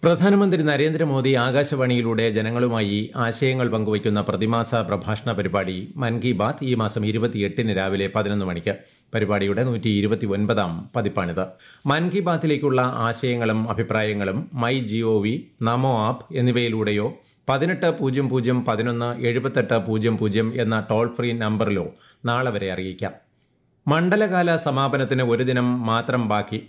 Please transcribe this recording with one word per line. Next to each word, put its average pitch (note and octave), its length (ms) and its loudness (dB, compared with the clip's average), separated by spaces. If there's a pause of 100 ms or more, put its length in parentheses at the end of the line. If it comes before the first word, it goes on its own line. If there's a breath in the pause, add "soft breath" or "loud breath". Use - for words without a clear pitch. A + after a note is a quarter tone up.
പ്രധാനമന്ത്രി F3+ 600 4
നരേന്ദ്രമോദി D3 680 2
ആകാശവാണിയിലൂടെ B2 960 2
ജനങ്ങളുമായി A2 840 0
ആശയങ്ങൾ B2+ 580 0
പങ്കുവയ്ക്കുന്ന G#2+ 480 0
പ്രതിമാസ A2 540 0
പ്രഭാഷണ G2+ 560 -2
പരിപാടി F#2+ 640 -2
മൻ A#2+ 240 -2
കി B2 120 0
ബാത്ത് A2+ 380 0
ഈ B2 60 4
മാസം A2 300 -2
ഇരുപത്തിയെട്ടിന് G#2+ 720 0
രാവിലെ G2 380 0
പതിനൊന്ന് G#2 300 0
മണിക്ക്. F2 280 -4 (400 soft breath)
പരിപാടിയുടെ G2+ 500 0
നൂറ്റി A#2 260 -2
ഇരുപത്തിയൊൻപതാം G2+ 1040 0
പതിപ്പാണിത്. F#2 500 -2 (400 loud breath)
മൻ D#3 240 0
കി F#3 100 -2
ബാത്തിലേക്കുള്ള D3+ 640 0 (260)
ആശയങ്ങളും A#2 600 -2
അഭിപ്രായങ്ങളും G#2+ 840 -2
മൈ B2+ 260 0
ജി A2+ 220 -2
ഒ A2+ 200 2
വി, A2 140 0 (260)
നമോ B2 320 2 (140)
ആപ്പ് A#2+ 180 -4 (160)
എന്നിവയിലൂടെയോ A2 680 2 (420 soft breath)
പതിനെട്ട് D#3 500 0
പൂജ്യം C3+ 300 0
പൂജ്യം B2 360 0
പതിനൊന്ന് A#2+ 640 -2
എഴുപത്തെട്ട് A#2+ 580 0
പൂജ്യം A2 300 0
പൂജ്യം A2 440 0
എന്ന A2 300 0
ടോൾ A2+ 240 2
ഫ്രീ A#2+ 160 -2 (140)
നമ്പറിലോ G2+ 420 0 (380 soft breath)
നാളെ B2 260 0
വരെ G2 200 -4
അറിയിക്കാം. F#2 440 -6 (720)
മണ്ഡലകാല F3+ 680 2 (120)
സമാപനത്തിന് C3 560 0
ഒരു A#2+ 200 2
ദിനം B2 420 0
മാത്രം A#2+ 420 0
ബാക്കി. G#2 420 -2